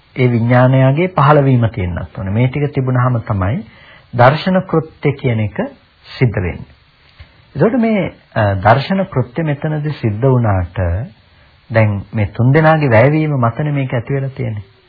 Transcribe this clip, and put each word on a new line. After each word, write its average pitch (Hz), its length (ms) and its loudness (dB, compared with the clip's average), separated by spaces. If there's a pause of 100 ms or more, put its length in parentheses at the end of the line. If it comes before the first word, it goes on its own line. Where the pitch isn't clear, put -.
(120)
ඒ 127 160 0
විඥානයගේ 127 800 2
පහළවීම 139 580 4
තියෙන්නත් 87 500 -6
ඕනේ. 95 140 -6
මේ 120 160 0
ටික 143 240 -4
තිබුණාම 127 500 -2
තමයි 110 420 -4 (480)
දර්ශන 156 500 2
කෘත්‍ය 156 500 -2
කියන 117 280 -4
එක 107 180 -4 (480)
සිද්ධ 117 300 -2
වෙන්නේ. 87 300 -6 (880)
එතකොට 208 240 2
මේ, 220 360 -2 (160)
අ, 113 120 -2 (140)
දර්ශන 135 500 2
කෘත්‍ය 131 360 -4
මෙතනදී 151 500 -4
සිද්ධ 113 320 -2
වුණාට 113 540 0 (920)
දැන් 107 380 0
මේ 107 180 -2
තුන් 123 260 0
දෙනාගේ 156 380 2
වැයවීම 147 480 2
මතනේ 127 340 -2
මේක 139 220 -4
ඇති 123 200 -4
වෙලා 135 160 -4
තියෙන්නේ. 110 340 -8 (240)